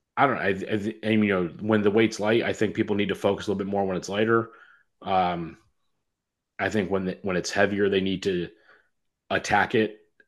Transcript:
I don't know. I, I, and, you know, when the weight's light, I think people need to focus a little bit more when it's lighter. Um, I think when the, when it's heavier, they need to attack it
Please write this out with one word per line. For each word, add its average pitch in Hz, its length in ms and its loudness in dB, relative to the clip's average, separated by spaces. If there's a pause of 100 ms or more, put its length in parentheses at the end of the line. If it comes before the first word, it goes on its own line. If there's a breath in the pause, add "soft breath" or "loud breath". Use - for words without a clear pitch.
(160)
I 139 120 4
don't 120 100 2
know. 76 40 -6
I, 92 80 0
I, 101 540 -4
and, 107 220 2
you 101 80 2
know, 90 140 0 (140)
when 107 220 2
the 104 80 4
weight's 110 280 2
light, 107 240 2
I - 100 -2
think - 220 -2
people 104 200 -2
need 101 140 0
to 95 60 -2
focus 98 320 -2
a 107 40 -2
little 98 120 -2
bit 95 80 -6
more 101 140 0
when 92 120 -2
it's 85 120 -8
lighter. 113 420 0 (500 soft breath)
Um, 87 560 -2 (1000)
I 98 100 0
think 95 200 -2
when 95 160 -2
the, 92 160 -6
when 95 160 -2
it's 82 140 -4
heavier, 101 380 2
they 98 120 2
need 95 220 -2
to 87 260 -2 (800 soft breath)
attack 98 460 0
it 110 240 0 (280)